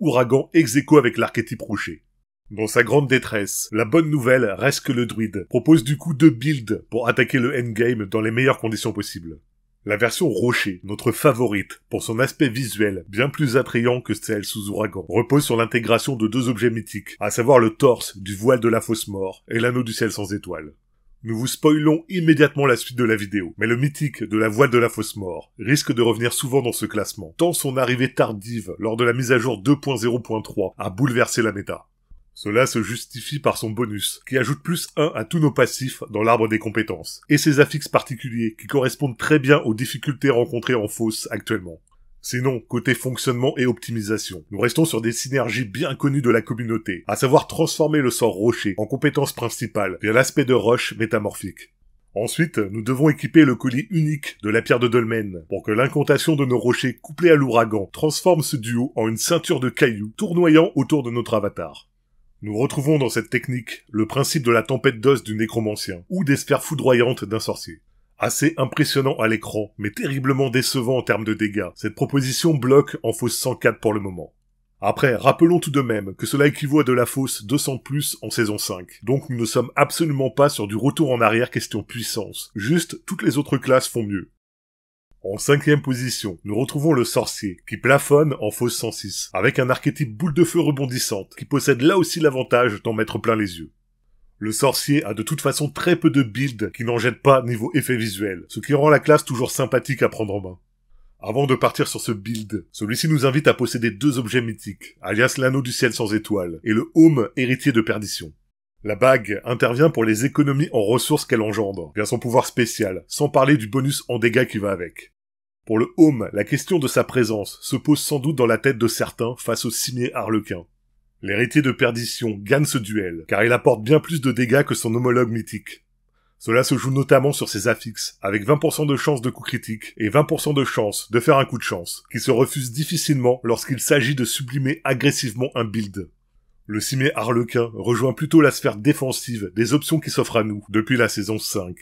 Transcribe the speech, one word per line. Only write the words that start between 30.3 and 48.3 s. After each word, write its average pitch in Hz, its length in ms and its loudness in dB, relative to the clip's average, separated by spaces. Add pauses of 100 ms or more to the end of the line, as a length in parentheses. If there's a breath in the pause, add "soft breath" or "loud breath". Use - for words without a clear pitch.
trois 95 340 -4
a 95 140 -6
bouleversé 120 500 0
la 110 100 0
méta. 98 360 -10 (480)
Cela 117 320 0
se 113 160 -2
justifie 120 560 -10
par 117 180 0
son 110 140 -6
bonus, 104 580 -6
qui 131 80 -2
ajoute 131 240 -4
plus - 360 -6
un 156 180 0
à 110 100 -6
tous 165 140 -2
nos 151 100 4
passifs 127 600 -2
dans 104 100 -2
l'arbre 113 260 4
des 110 120 0
compétences, 104 680 -6
et 147 120 0
ses 143 200 2
affixes 147 280 2
particuliers 117 720 -4
qui - 60 -18
correspondent 131 500 -2
très 151 220 2
bien 139 220 4
aux 113 120 -2
difficultés 127 560 -4
rencontrées 120 460 0
en 104 120 -2
fausse - 440 -4
actuellement. 92 500 -6 (460)
Sinon, 127 320 -2
côté 120 360 -4
fonctionnement 127 600 -2
et 127 120 0
optimisation, 107 840 -6
nous 101 80 -10
restons 135 280 2
sur 113 140 -2
des 117 120 -2
synergies 123 520 -2
bien 123 300 -6
connues 139 300 0
de 120 80 2
la 110 100 2
communauté, 110 640 -6
à 104 100 -4
savoir 135 300 4
transformer 151 540 0
le 127 100 2
sort 113 240 0